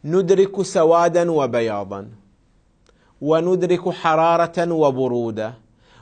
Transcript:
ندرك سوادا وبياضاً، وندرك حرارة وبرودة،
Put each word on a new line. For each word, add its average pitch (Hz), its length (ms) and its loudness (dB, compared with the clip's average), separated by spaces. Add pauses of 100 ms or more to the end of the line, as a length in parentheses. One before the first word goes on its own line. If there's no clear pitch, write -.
ندرك 190 580 2
سوادا 170 680 2
وبياضاً، 113 800 -2 (1080)
وندرك 175 680 0
حرارة 170 840 0
وبرودة، 120 840 -2 (480)